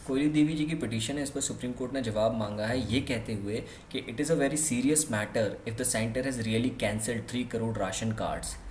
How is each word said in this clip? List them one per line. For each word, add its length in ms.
कोयली 220
देवी 260
जी 100
की 100
पिटीशन 420
है, 60
इस 80
पर 100
सुप्रीम 320
कोर्ट 200
ने 100
जवाब 320
मांगा 320
है 260
ये 80
कहते 340
हुए 280
कि 60
"It 160
is 120
a 80
very 200
serious 540
matter 340
if 100
the 180
center 300
has 100
really 440
cancelled 520
three 220
crore 240
राशन 340
cards।" 440